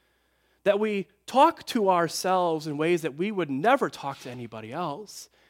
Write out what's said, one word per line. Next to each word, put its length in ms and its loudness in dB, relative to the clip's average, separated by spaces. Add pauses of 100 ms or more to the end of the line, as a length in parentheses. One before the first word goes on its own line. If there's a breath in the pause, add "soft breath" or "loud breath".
(640)
that 160 4
we 260 -2 (180)
talk 420 4
to 220 0
ourselves 760 2
in 80 -4
ways 280 2
that 120 -4
we 160 -2
would 180 -2
never 400 2
talk 300 -10
to 100 -14
anybody 440 -12
else, 560 -10 (200 soft breath)